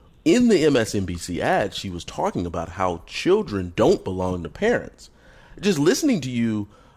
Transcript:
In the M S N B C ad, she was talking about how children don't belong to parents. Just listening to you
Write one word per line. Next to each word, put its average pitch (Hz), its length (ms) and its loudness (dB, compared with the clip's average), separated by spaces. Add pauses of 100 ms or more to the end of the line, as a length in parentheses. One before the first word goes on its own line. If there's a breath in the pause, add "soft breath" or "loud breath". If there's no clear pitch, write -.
(260 soft breath)
In 233 240 4
the 165 160 4
M 143 100 4
S 110 200 0
N 95 100 0
B 87 100 -6
C 87 260 -6
ad, 131 320 0
she - 160 -8
was 87 140 -8
talking - 420 -4
about 85 240 -6
how 90 360 -2
children 135 680 -2
don't 135 280 4
belong 92 400 -4
to 78 60 -10
parents. - 600 -4 (500 soft breath)
Just 170 200 0
listening 220 420 2
to 127 80 -6
you 113 380 0 (300 soft breath)